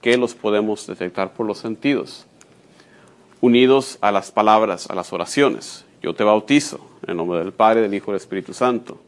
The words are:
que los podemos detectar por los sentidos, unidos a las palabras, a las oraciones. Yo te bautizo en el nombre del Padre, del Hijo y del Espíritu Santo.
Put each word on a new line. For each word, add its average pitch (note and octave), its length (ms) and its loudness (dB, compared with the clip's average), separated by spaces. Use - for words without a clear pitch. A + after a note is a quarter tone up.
que A#2+ 160 2
los A#2+ 180 0
podemos G#2 520 -2
detectar F#2 460 -6
por A2+ 140 -6
los G#2 120 -6
sentidos, A2+ 680 -6
unidos B2+ 600 4
a G2+ 120 2
las G2 180 -2
palabras, G#2+ 600 2
a - 40 -8
las F2+ 180 -8
oraciones. F2+ 720 -2
Yo E2 120 -6
te G#2+ 100 -2
bautizo G#2+ 560 2
en - 80 -12
el F2 60 -4
nombre E2+ 220 -2
del F2+ 140 -6
Padre, A2+ 300 4
del G2+ 120 -2
Hijo G2+ 160 -6
y - 20 -4
del G2 80 -4
Espíritu F#2+ 320 -10
Santo. B2 560 -4